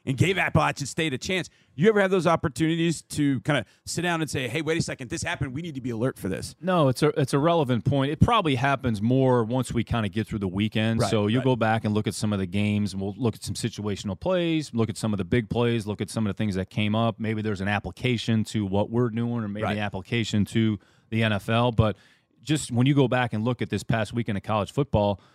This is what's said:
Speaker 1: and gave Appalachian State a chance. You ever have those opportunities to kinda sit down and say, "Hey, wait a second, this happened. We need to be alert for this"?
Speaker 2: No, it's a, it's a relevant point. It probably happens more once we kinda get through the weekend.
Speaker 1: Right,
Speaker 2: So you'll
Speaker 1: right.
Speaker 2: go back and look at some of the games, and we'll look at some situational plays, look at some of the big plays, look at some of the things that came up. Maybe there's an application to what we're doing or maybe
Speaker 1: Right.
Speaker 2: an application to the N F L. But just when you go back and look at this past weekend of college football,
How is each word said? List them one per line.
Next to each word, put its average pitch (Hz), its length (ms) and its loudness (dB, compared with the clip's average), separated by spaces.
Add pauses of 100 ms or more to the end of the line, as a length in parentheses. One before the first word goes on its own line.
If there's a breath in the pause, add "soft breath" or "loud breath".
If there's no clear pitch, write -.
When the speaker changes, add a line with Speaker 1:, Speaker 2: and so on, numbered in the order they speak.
Speaker 1:
and 131 100 -2
gave 180 220 2
Appalachian 147 480 0
State 160 260 -2
a 127 60 -4
chance. 185 320 -4 (240 soft breath)
You 151 160 2
ever 208 100 4
have 190 100 2
those 180 160 2
opportunities 165 760 0
to 139 380 0
kinda 139 260 0 (180 soft breath)
sit - 180 -6
down 170 200 0
and 151 80 -4
say, 131 180 -4
"Hey, 151 140 -4
wait 160 160 0
a 151 40 0
second, 131 280 -8
this 165 120 -6
happened. 156 300 -6
We 135 80 -6
need 170 140 -10
to 131 80 -8
be 123 80 -6
alert 117 280 -2
for 95 120 -6
this"? - 320 -8
Speaker 2:
No, 170 260 4
it's 131 140 0
a, 151 60 4 (120)
it's 139 140 0
a 143 40 2
relevant 139 460 2
point. 139 260 2
It 156 100 -6
probably 185 340 4
happens 127 480 0
more 127 420 4
once 123 260 -2
we 117 140 0
kinda 110 240 0
get 107 180 -2
through 110 120 -6
the 98 100 -2
weekend. 110 520 0
Speaker 1:
Right, 104 100 2
Speaker 2:
So 104 160 2
you'll 117 140 2
Speaker 1:
right. 127 40 -4
Speaker 2:
go 127 120 4
back 113 280 2
and 107 100 0
look 107 120 0
at 104 80 -2
some 107 180 -2
of 101 60 0
the 95 80 -2
games, 104 480 0
and 95 80 -6
we'll 98 160 -6
look 117 160 0
at - 100 -16
some 101 100 -8
situational 101 640 -6
plays, 170 540 -2
look 113 160 0
at 104 80 -8
some 110 160 -2
of 98 60 -2
the 92 80 -4
big 117 240 0
plays, 117 360 0
look 104 140 -4
at 101 80 -4
some 110 180 -2
of 98 80 -2
the - 40 -8
things 107 160 -2
that 92 160 -2
came 107 240 0
up. 113 260 0
Maybe 110 220 -2
there's 104 180 -4
an 98 80 -2
application 107 760 0
to 107 200 -4
what 98 260 0
we're 117 200 0
doing 117 340 -4
or 104 40 -6
maybe 104 160 -6
Speaker 1:
Right. 104 120 -2
Speaker 2:
an 107 60 -2
application 104 640 0
to 110 320 0 (320 soft breath)
the 113 120 0
N 110 120 2
F 101 160 -4
L. 120 200 2
But 107 260 2 (460 soft breath)
just 135 300 -4
when 120 140 4
you 143 80 4
go 139 140 4
back 123 260 0
and 107 100 -2
look 120 160 -2
at - 80 -4
this 101 140 -2
past 113 320 -2
weekend 110 240 -2
of - 40 -6
college 104 300 -2
football, 104 480 0 (140 soft breath)